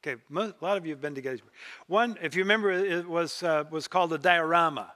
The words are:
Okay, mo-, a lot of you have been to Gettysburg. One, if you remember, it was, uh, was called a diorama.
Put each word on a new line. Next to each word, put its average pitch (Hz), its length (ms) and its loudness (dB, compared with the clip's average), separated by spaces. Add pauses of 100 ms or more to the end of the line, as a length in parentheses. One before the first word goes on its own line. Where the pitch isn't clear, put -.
Okay, 127 220 -8
mo-, 190 320 -4
a 160 40 -10
lot 196 120 0
of 175 100 -6
you 156 60 -6
have 139 80 -10
been 143 160 -6
to 135 40 -8
Gettysburg. 127 300 -8 (380)
One, 220 340 2
if 160 140 -4
you 185 80 2
remember, 208 260 4
it 180 380 0
was, 170 340 -2
uh, 156 260 2
was 156 200 -6
called 180 240 2
a 160 60 -2
diorama. 165 760 2